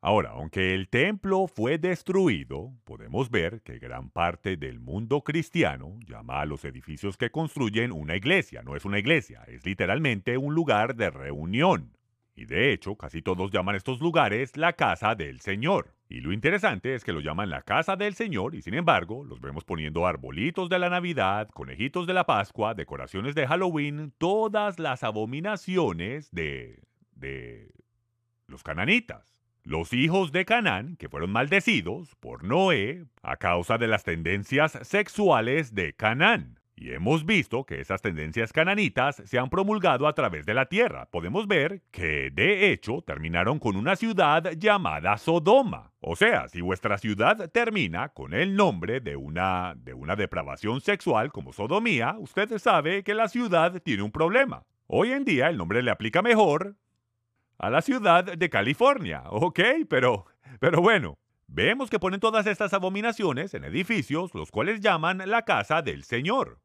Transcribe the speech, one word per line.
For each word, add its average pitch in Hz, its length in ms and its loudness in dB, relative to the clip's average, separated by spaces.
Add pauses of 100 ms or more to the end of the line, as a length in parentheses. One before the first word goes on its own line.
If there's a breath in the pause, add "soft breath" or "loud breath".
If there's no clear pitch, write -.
Ahora, 90 300 2
aunque 87 440 -2
el 95 140 -4
templo 190 580 0
fue 127 300 0
destruido, 143 960 0 (100)
podemos 113 480 -6
ver 110 300 -2
que - 180 -16
gran 117 300 -12
parte 87 480 -2
del 64 240 -10
mundo 110 400 -2
cristiano 107 840 -2
llama 60 360 -8
a 73 40 -2
los 76 200 -8
edificios 73 500 -8
que 120 160 -2
construyen 120 640 -2
una 78 240 -4
iglesia. 123 440 -2
No 67 140 -10
es - 80 -8
una 101 160 -2
iglesia, 113 480 -2
es - 180 -16
literalmente 110 720 0
un 143 160 -2
lugar 127 420 2
de 101 160 0
reunión. 76 840 0 (420)
Y 110 100 -16
de 110 260 2
hecho, 98 240 -4
casi 80 280 -10
todos 92 260 -2
llaman 95 260 -2
estos 117 240 -6
lugares 135 580 0
la 165 160 0
casa 110 420 0
del 71 240 -10
Señor. 113 560 -2 (120)
Y 62 140 -12
lo 71 100 -4
interesante 135 640 0
es 120 100 -8
que - 80 -6
lo 80 80 -4
llaman 82 300 -4
la 67 140 -6
casa 160 320 0
del 202 180 -4
Señor 156 400 -4
y, - 80 -12
sin 104 140 -6
embargo, 135 500 2
los 62 160 -16
vemos 69 240 -8
poniendo 80 400 -2
arbolitos 90 640 -2
de 185 80 0
la 180 120 0
Navidad, 127 600 0
conejitos 101 560 -6
de 180 80 -4
la 185 120 2
Pascua, 110 500 0
decoraciones 85 580 -8
de 143 140 0
Halloween, 151 720 -2
todas 208 580 0
las 143 260 -4
abominaciones 131 1300 -2
de... 69 520 -8 (320)
de... 62 560 -14 (720)
los - 160 -20
cananitas. - 800 -4 (220)
Los 82 280 -4
hijos 160 400 2
de 180 140 0
Canaán, 165 500 0
que - 140 -14
fueron 80 220 -4
maldecidos 127 880 0
por 60 260 -16
Noé 156 600 2 (180)
a - 140 -6
causa 87 420 2
de 117 80 2
las 110 160 2
tendencias 101 800 0
sexuales 151 880 2
de 90 200 -2
Canaán. 123 640 2 (200)
Y 62 120 -12
hemos 123 340 2
visto 147 400 0
que 67 160 -8
esas - 220 -4
tendencias 85 500 -2
cananitas 160 720 0
se 120 140 0
han 127 100 -2
promulgado 175 580 2
a 151 60 2
través 90 320 -2
de 104 80 0
la 131 140 2
tierra. 220 420 0
Podemos 117 380 -4
ver 180 420 0
que, 76 420 -2
de 185 400 4
hecho, 120 300 -4
terminaron 85 560 0
con 196 180 -2
una 175 200 0
ciudad 175 560 2
llamada 131 680 0
Sodoma. 170 720 4 (100)
O 82 140 -4
sea, 190 320 2
si 87 140 -10
vuestra 95 380 0
ciudad 127 500 2
termina 147 600 0
con 69 260 -10
el 190 200 0
nombre 120 440 2
de 90 160 -6
una, 90 600 -2
de 64 200 -16
una 73 200 -4
depravación 101 640 -4
sexual 143 520 0
como 67 200 -12
sodomía, 151 680 0
usted 208 400 -4
sabe 185 440 2
que 208 120 -2
la 220 120 2
ciudad 180 540 2
tiene 101 220 0
un 107 80 -4
problema. 170 560 0 (180)
Hoy 208 280 2
en 277 120 -2
día 147 240 4
el 170 80 -2
nombre 98 240 0
le 123 80 2
aplica 110 320 0
mejor 202 540 4 (840)
a 104 140 0
la 147 100 4
ciudad 185 560 4
de 165 140 0
California, 123 800 2
¿ok? 117 280 0 (300)
Pero, 123 380 2 (320 loud breath)
pero 160 200 4
bueno, 170 380 4 (300)
vemos 208 420 0
que 220 80 0
ponen 185 220 -2
todas 220 260 4
estas 202 300 0
abominaciones 190 800 -2
en 76 80 -8
edificios, 170 720 -2
los - 160 -8
cuales 180 280 0
llaman 185 460 2
la 226 160 2
casa 160 400 2
del 87 220 -6
Señor. 180 600 -2